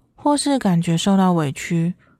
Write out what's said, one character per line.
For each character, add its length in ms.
或 200
是 240
感 220
觉 160
受 200
到 160
委 200
屈， 420